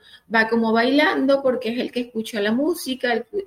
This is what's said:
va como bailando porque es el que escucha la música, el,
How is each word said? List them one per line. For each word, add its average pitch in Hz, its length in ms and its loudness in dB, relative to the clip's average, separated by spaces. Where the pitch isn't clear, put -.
va 220 160 2
como 226 240 0
bailando 269 680 2
porque 247 280 0
es 240 80 -6
el - 120 -4
que 247 100 -6
escucha 220 400 -6
la 208 120 0
música, 262 600 -2
el, 233 120 -4